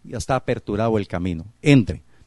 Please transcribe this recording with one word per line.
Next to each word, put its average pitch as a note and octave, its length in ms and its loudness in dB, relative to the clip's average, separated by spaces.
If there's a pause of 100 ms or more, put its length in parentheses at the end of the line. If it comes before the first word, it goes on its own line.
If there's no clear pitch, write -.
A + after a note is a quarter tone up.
Ya - 140 -10
está C3 180 -2
aperturado A2+ 640 -2
el G2 100 -4
camino. F2 380 -6 (140)
Entre, C3 420 4 (240)